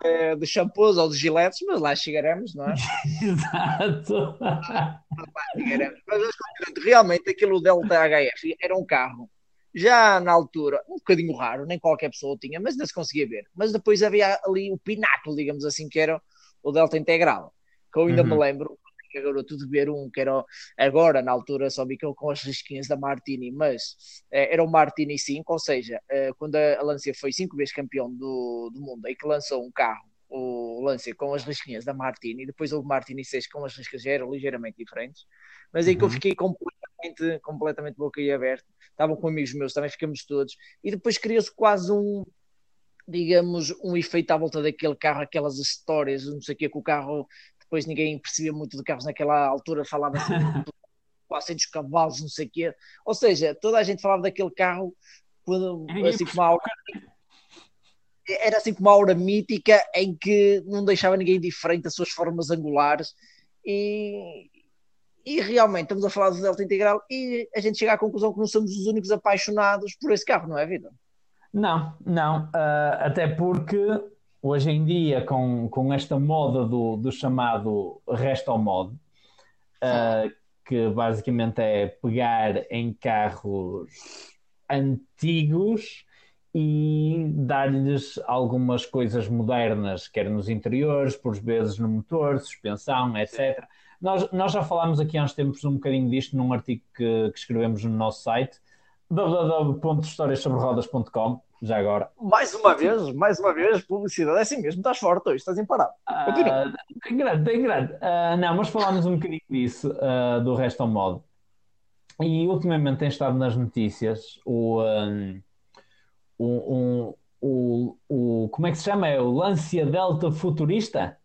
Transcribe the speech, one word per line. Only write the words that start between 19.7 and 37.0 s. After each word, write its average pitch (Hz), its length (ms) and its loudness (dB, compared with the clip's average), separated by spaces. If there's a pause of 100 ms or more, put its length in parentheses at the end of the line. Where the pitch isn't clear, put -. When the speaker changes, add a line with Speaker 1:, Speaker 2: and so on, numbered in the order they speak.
Speaker 1:
um, 143 180 -6
que 135 140 -6
era 135 160 2
o, 131 80 -2 (320)
agora, 139 460 6
na 127 80 -2
altura, 135 400 -2
só 135 120 -6
vi 131 140 -6
que 156 80 -8
eu 143 80 -4
com 147 160 -6
as 139 140 -6
risquinhas 135 440 -10
da 143 80 -2
Martini, 135 560 -6
mas, 139 440 -2 (360)
eh, 143 220 2
era 165 100 4
o 160 60 0
Martini 147 480 2
cinco, 151 360 -6
ou 165 60 0
seja, 120 400 -4 (120)
eh, 135 260 -2
quando 151 180 -6
a, 151 240 4
a 139 40 -2
Lancia 143 360 -2
foi 139 120 -4
cinco 180 260 -6
vezes 139 160 -4
campeão 131 400 -6
do, 123 580 -6
do 127 80 -16
mundo, 123 280 -14
aí 127 80 -8
que - 100 -14
lançou 143 400 -4
um 127 60 -16
carro, 113 360 -4 (220)
o 123 540 -8
Lancia 127 320 -4
com 143 180 -6
as 139 100 -6
risquinhas 127 400 -10
da 135 100 -6
Martini, 131 520 -10
depois 139 260 -8
houve 143 160 -6
Martini 135 380 -6
seis 131 220 -8
com 143 180 -12
as 123 100 -12
riscas, 127 280 -14
já 139 80 -2
era 131 160 0
ligeiramente 127 500 -8
diferentes, 117 480 -14 (480)
mas 170 140 2
aí 180 80 4
que 190 80 2
eu 196 40 4
Speaker 2:
Uhum. 120 60 -2
Speaker 1:
fiquei 180 220 -2
completamente, 170 1080 -6